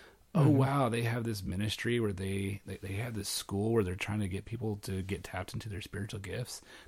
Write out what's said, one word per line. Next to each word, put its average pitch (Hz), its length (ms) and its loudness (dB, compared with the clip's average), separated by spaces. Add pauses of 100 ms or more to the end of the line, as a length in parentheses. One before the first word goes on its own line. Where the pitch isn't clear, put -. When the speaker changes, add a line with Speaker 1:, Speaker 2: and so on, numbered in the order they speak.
(340)
Speaker 1:
Oh, 165 80 6
Speaker 2:
Mm-hmm. 139 160 8
Speaker 1:
wow, 135 320 4
they 117 140 0
have 117 200 0
this 107 200 -4
ministry 107 560 0
where 107 140 2
they, 98 520 -2
they, 98 160 -8
they 98 120 -6
have 113 200 -4
this 98 160 -4
school 101 420 0
where 113 120 6
they're 90 120 0
trying 107 260 -2
to 101 60 2
get 95 180 -2
people 110 320 -2
to 95 260 -2
get 92 200 -4
tapped - 300 -6
into - 160 -6
their 87 120 -6
spiritual 101 400 -6
gifts. 98 400 -6 (260)